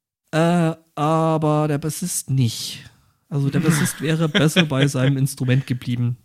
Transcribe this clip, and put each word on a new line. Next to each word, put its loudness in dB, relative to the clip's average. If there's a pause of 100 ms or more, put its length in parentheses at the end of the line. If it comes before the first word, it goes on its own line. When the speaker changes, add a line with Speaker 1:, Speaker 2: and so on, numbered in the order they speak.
(320)
Speaker 1:
Äh, 2 (200)
aber 2
der 0
Bassist -6
nicht. -2 (460)
Also -2
der 0
Bassist 0
Speaker 2:
<laughs> -
Speaker 1:
wäre 0
besser 2
bei 0
seinem 0
Instrument 0
geblieben. -4